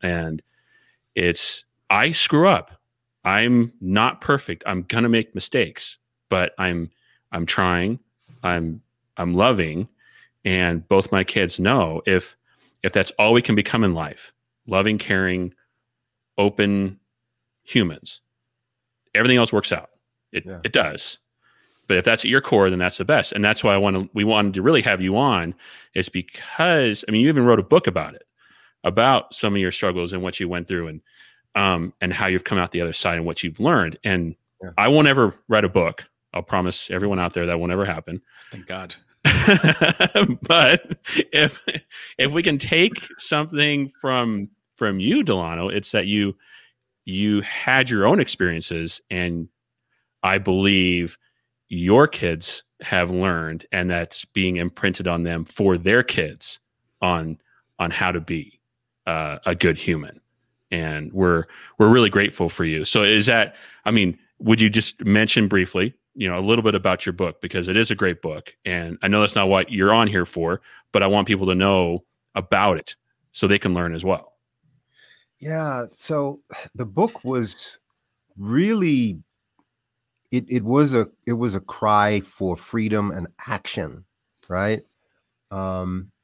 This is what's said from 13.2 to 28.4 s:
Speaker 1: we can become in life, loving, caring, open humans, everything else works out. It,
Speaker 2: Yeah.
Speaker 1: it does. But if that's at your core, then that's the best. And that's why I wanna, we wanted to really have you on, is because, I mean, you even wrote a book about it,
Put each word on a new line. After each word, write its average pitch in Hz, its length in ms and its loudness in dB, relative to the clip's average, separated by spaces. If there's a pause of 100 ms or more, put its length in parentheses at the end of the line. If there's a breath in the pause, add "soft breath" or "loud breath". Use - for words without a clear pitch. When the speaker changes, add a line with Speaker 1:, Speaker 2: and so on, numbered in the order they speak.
Speaker 1:
we 120 80 4
can 113 120 0
become 104 300 0
in 92 80 2
life, 78 400 -8 (340)
loving, 104 300 0
caring, 92 560 -2 (840)
open 101 600 0 (640)
humans, - 580 -4 (960)
everything 123 220 4
else 117 160 2
works 104 200 0
out. - 180 -8 (420)
It, - 140 -6
Speaker 2:
Yeah. 92 180 -16
Speaker 1:
it - 80 -4
does. 78 460 -2 (680)
But 92 100 4
if 92 60 0
that's 113 200 2
at 107 60 0
your 135 100 4
core, 98 300 4
then 92 80 -2
that's 90 200 -2
the - 60 -4
best. 147 280 0
And 104 120 -2
that's 107 180 0
why 104 120 4
I - 40 4
wanna, 98 360 0
we 104 100 0
wanted 104 300 2
to 95 80 -4
really 139 200 4
have 95 200 0
you 95 160 0
on, 95 360 0 (400 loud breath)
is 95 140 -2
because, 131 960 -2
I - 40 -6
mean, 110 100 4
you 135 80 6
even 143 160 4
wrote 117 140 6
a 95 60 0
book 180 220 4
about 80 280 -4
it, - 80 -20 (600 soft breath)